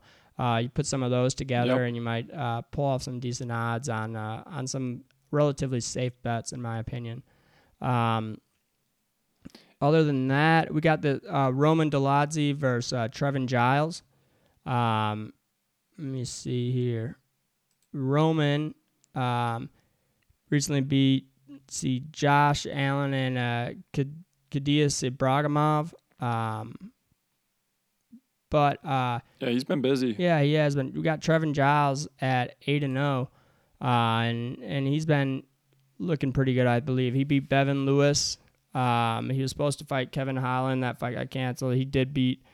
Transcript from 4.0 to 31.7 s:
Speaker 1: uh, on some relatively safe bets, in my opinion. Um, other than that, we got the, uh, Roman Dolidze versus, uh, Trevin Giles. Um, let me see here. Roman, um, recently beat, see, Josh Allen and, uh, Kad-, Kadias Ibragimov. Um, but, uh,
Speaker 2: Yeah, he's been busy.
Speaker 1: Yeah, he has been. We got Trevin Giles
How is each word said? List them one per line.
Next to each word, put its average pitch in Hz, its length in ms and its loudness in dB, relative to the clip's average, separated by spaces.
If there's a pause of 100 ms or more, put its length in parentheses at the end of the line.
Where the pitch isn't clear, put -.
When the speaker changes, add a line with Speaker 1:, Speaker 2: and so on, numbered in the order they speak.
Speaker 1:
uh, 110 300 -8
on 135 220 -8
some 127 360 -6 (280)
relatively 143 480 2
safe 123 420 -4
bets, 117 320 -4
in 127 80 -10
my 113 180 -6
opinion. 120 440 -10 (580)
Um, 113 560 0 (1400)
other 156 220 4
than 135 240 2
that, 156 460 4
we 151 80 0
got 156 200 2
the, 139 200 0 (120)
uh, 139 180 2
Roman 156 380 4
Dolidze 143 640 0
versus, 127 380 -2
uh, 117 140 -2
Trevin 139 400 -2
Giles. 131 560 2 (600)
Um, 110 680 0 (640)
let 156 100 -10
me 131 180 -6
see 123 460 -4
here. 123 460 -2 (760)
Roman, 151 800 2 (420)
um, 120 540 -2 (800)
recently 143 320 2
beat, 135 460 2 (420)
see, 131 420 -2
Josh 143 540 2
Allen 139 480 -2
and, 131 240 -2
uh, 120 420 -4 (140)
Kad-, 147 300 -4 (280)
Kadias 143 580 2
Ibragimov. 147 840 0 (320)
Um, 113 500 -4 (1700)
but, 143 360 2
uh, 127 340 -2 (200)
Speaker 2:
Yeah, 131 100 -2
he's 123 140 0
been 151 180 0
busy. 127 360 2
Speaker 1:
Yeah, 175 240 4
he 143 120 4
has 147 220 2
been. 135 180 -2
We 151 80 -6
got 156 200 -2
Trevin 160 320 2
Giles 143 540 2 (120)